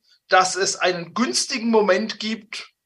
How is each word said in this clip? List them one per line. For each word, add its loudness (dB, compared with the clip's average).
dass 4
es -2
einen -2
günstigen -2
Moment 2
gibt -10